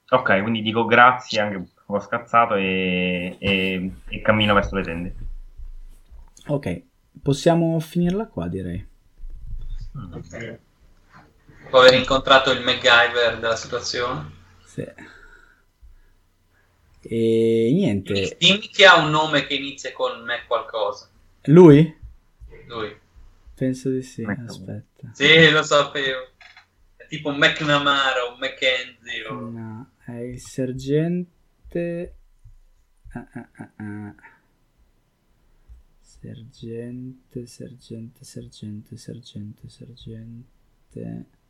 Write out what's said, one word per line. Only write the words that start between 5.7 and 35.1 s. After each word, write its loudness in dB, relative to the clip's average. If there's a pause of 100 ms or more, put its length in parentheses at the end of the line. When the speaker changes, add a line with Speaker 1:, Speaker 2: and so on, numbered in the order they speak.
Speaker 2:
Ok, -4 (380)
possiamo 2
finirla -2
qua, -8
direi. -8 (1300)
Speaker 1:
Ok. -14 (1040)
Speaker 3:
Dopo 4
aver 10
incontrato 4
il -2
MacGyver 2
della -2
situazione. -6 (340)
Speaker 2:
Sì. -10 (2250)
E 2
niente. -2
Speaker 3:
Dimmi 2
che 6
ha 10
un 2
nome 0
che -8
inizia -10
con -4
Mac -8
qualcosa. -4 (360)
Speaker 2:
Lui? 10 (720)
Speaker 3:
Lui. -10 (560)
Speaker 2:
Penso -4
di -2
sì, -12
Speaker 1:
Mac. -6
Speaker 2:
aspetta. -16
Speaker 3:
Sì, 6
lo 4
sapevo. -2 (640)
È -20
tipo -6
McNamara 0
o -20
Mackenzie -6
o -10 (160)
Speaker 2:
No, -14 (160)
è -14
il -12
sergente. -6 (1000)
Ah, -16
ah, -16
ah, -18
ah. -14 (1900)